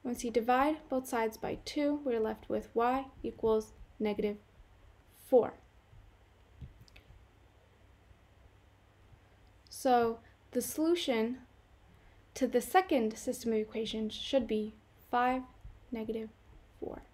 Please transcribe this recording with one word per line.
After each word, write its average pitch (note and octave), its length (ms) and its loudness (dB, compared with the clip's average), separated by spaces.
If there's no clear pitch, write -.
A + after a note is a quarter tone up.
Once A#3+ 200 -6
you A#3+ 80 -4
divide B3+ 460 4
both C4 180 -2
sides A3+ 300 -2
by - 280 -6
two, D4 380 0
we're A#3 160 0
left A3 300 -4
with G#3+ 240 -4
y B3+ 320 2
equals A3 500 0
negative G#3 380 -2
four. - 260 6
So A#3 500 2
the B3 100 -2
solution B3+ 760 0
to B3+ 120 0
the B3 140 2
second C4 560 2
system B3 340 -4
of A3 80 2
equations A3 540 -4
should - 340 0
be G#3+ 260 -2
five, B3+ 300 2
negative A3 380 -6
four. - 220 -10